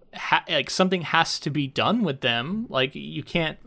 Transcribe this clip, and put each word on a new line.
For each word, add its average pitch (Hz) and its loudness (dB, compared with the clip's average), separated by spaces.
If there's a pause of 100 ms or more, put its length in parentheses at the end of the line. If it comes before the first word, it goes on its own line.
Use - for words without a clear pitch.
(140)
ha-, - 0
like, 151 0
something 185 2
has - 2
to 156 -4
be 143 0
done 180 2
with 139 0
them. 139 0
Like, 135 0
you 147 -10
can't, 160 -2